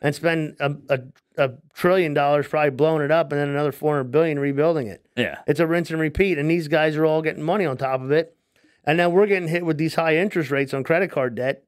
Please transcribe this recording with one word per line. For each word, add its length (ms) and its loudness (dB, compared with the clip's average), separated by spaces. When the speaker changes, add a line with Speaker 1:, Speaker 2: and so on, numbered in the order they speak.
Speaker 1:
And 140 0
spend 460 -2
a, 140 -2
a, 120 0
a 140 2
trillion 400 2
dollars 340 2
probably 240 2
blowing 320 2
it 80 0
up, 220 2
and 80 0
then 80 0
another 240 -2
four 220 0
hundred 160 -4
billion 280 2
rebuilding 480 0
it. 180 -14
Speaker 2:
Yeah. 280 -2
Speaker 1:
It's 140 0
a 80 2
rinse 240 -2
and 80 -4
repeat, 380 0
and 120 0
these 200 -2
guys 260 2
are 100 2
all 160 2
getting 220 -4
money 220 0
on 120 -2
top 240 -2
of 100 -4
it. 220 0
And 120 2
then 140 4
we're 160 4
getting 220 0
hit 160 -2
with 120 0
these 180 -2
high 200 2
interest 360 0
rates 220 -2
on 120 -4
credit 260 0
card 240 -2
debt. 320 -4